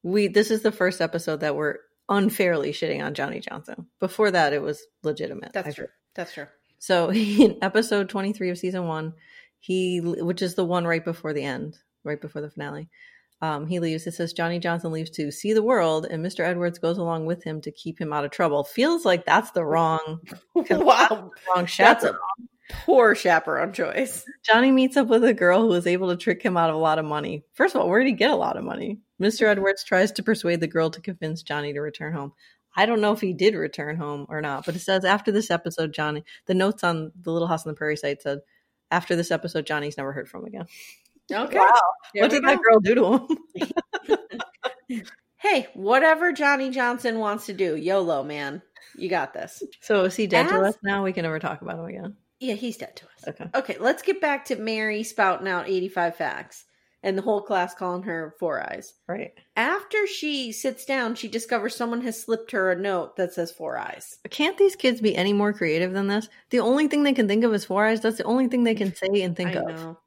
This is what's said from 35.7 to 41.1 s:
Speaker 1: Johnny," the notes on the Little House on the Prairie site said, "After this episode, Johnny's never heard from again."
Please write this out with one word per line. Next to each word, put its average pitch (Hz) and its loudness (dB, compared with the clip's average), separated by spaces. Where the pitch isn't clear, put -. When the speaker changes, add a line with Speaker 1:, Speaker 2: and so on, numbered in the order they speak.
Speaker 1:
Johnny," 151 -4
the 190 -2
notes 196 0
on 160 -2
the 170 -6
Little 170 0
House 160 -2
on 156 -6
the - -12
Prairie 151 -2
site 143 -4
said, 143 -6
"After 175 0
this 170 -2
episode, 160 -4
Johnny's 147 -4
never 139 -8
heard - -10
from - -16
again." - -12